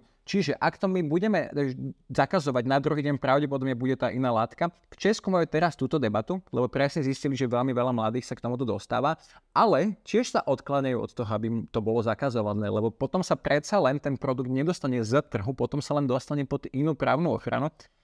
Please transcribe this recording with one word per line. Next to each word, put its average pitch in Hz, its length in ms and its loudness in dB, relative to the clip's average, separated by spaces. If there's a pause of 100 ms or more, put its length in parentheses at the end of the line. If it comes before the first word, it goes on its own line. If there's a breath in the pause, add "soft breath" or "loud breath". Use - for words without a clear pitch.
(300 soft breath)
Čiže 170 320 0
ak 160 160 0
to - 80 -2
my 185 160 0
budeme, 170 480 0
eh, 139 240 -2 (320)
zakazovať, 135 560 2
na 135 160 2
druhý 147 240 0
deň 143 160 0
pravdepodobne 135 560 0
bude 127 240 0
tá 113 160 -2
iná 127 160 0
látka. 120 400 0 (240)
V - 80 -20
Česku 196 320 0
majú 170 160 4
teraz 160 240 2
túto 135 240 0
debatu, 110 400 0 (160)
lebo 127 160 2
presne 139 320 0
zistili, 135 320 -2
že 123 160 -2
veľmi 123 240 0
veľa 123 160 2
mladých 113 400 -2
sa 131 80 -6
k - 80 -16
tomuto 123 160 -2
dostáva, 120 560 -2 (320 loud breath)
ale 185 560 4
tiež 233 240 0
sa - 160 0
odkláňajú 135 560 0
od - 80 -6
toho, 110 240 -6
aby 113 400 -2
to 113 80 0
bolo 113 160 0
zakazované, 107 720 -2
lebo 107 240 0
potom 165 320 -2
sa 170 80 2
predsa 147 480 0
len 139 160 2
ten 139 160 -2
produkt 131 320 -2
nedostane 131 560 0
z 113 240 2
trhu, 104 240 -4
potom 135 320 -2
sa 147 160 -2
len 143 80 0
dostane 135 400 -2
pod - 240 -4
inú 143 240 0
právnu 135 400 0
ochranu. 120 320 -4 (380)